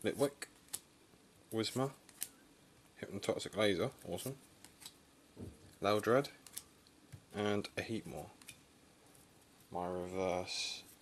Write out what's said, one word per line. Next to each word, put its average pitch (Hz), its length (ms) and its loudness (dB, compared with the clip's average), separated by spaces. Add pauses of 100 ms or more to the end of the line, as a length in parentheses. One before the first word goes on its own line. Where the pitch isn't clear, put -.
Litwick, 123 440 0 (1040)
Whismur, 123 400 0 (1080)
Hypnotoxic - 540 -2
Laser, 104 340 6 (180)
awesome, 95 260 -2 (1500)
Loudred, 107 480 6 (1040)
and 104 420 2
a - 60 -2
Heatmor. 87 440 -4 (1400)
My 90 160 -4
reverse 90 960 0 (200)